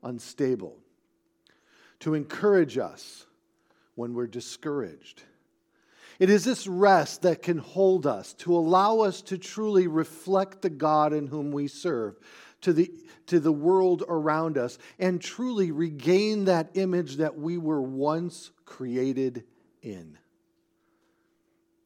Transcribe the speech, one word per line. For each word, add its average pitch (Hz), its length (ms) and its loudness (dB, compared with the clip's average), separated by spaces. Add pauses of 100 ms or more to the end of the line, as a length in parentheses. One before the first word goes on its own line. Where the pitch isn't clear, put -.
unstable, 127 720 -6 (1200)
to 156 140 -2
encourage 156 640 2
us - 480 -10 (680)
when 120 180 -8
we're 120 140 -4
discouraged. 113 960 -10 (960)
It 185 120 6
is 202 160 4
this 247 200 -2
rest 185 580 4
that 170 180 2
can 175 160 -2
hold 185 500 0
us, 104 280 -4
to 175 200 0
allow 185 460 4
us 190 220 -2
to 190 140 -8
truly 208 500 0
reflect 185 720 -2
the 190 80 -2
God 151 420 2
in 151 160 -2
whom 147 240 -6
we 143 160 -4
serve, 120 480 -6 (460)
to 185 100 2
the, 165 180 2 (360)
to 175 160 2
the 151 100 4
world 180 560 2
around 156 500 0
us, 123 200 -2 (200)
and 185 220 0
truly 214 540 -4
regain 175 720 0
that 170 300 2
image 180 420 -2
that 156 200 -2
we 165 200 -6
were 156 240 -2
once 147 720 -4 (120)
created 127 800 -4 (380)
in. 85 360 -14 (1700)